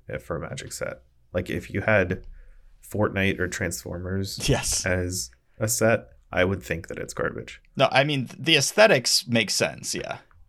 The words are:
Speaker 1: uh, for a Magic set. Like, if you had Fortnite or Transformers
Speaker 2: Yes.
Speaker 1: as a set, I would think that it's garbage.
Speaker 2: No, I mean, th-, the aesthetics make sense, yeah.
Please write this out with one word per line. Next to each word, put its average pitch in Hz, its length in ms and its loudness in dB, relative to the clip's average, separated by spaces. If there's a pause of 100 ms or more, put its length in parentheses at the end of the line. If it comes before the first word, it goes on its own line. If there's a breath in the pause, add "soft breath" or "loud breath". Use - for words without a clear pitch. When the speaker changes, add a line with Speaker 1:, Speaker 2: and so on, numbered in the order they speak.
(140)
Speaker 1:
uh, - 40 -6
for - 200 -6
a - 20 -6
Magic - 320 -10
set. - 300 -8 (320)
Like, 92 160 -2
if 90 200 -6
you 101 120 -4
had 95 440 2 (640)
Fortnite 98 520 0
or 90 80 0
Transformers 92 1000 -4
Speaker 2:
Yes. - 360 0
Speaker 1:
as 90 460 -2 (280)
a 110 80 0
set, 113 420 2 (220)
I 92 140 4
would 95 180 0
think - 240 -6
that - 100 -8
it's - 160 -10
garbage. - 480 -6 (140)
Speaker 2:
No, 135 160 4
I 135 120 6
mean, 139 240 0
th-, - 120 -16
the 151 180 4
aesthetics 156 680 4
make 113 220 2
sense, 69 460 -2
yeah. - 220 -6 (320)